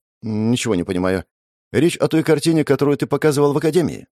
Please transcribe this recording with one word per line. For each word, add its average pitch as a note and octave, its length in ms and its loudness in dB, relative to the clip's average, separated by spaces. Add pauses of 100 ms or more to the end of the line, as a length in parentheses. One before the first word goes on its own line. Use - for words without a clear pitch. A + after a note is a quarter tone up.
(240)
«Ничего A2 500 -2
не F2 100 0
понимаю. F#2 420 -2 (460)
Речь D#3+ 260 0
о D3 100 0
той D#3+ 160 0
картине, D#3 400 2
которую C#3 340 2
ты - 100 -4
показывал C#3+ 460 2
в C3+ 40 -2
академии?» C#3+ 560 -2